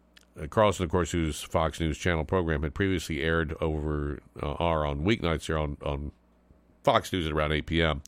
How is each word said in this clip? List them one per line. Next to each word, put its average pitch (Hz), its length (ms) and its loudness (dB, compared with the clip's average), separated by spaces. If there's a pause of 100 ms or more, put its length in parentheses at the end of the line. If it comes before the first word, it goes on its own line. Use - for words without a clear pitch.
(420)
Uh, 78 60 -8
Carlson, 98 380 2
of 80 40 -2
course, 87 220 2
whose 82 320 0
Fox 80 360 0
News 80 180 0
Channel 82 280 0
program 80 380 0
had 73 100 -2
previously 87 480 -2
aired 82 400 0
over, 76 580 -2 (220)
uh, 73 120 -2
are 80 320 0
on 73 180 -2
weeknights 82 420 2
here 80 120 0
on, 76 260 -2
on 73 280 -4 (720)
Fox 120 300 4
News 87 140 0
at 76 60 -2
around 76 180 2
eight 76 140 0
P 80 160 2
M, 76 260 2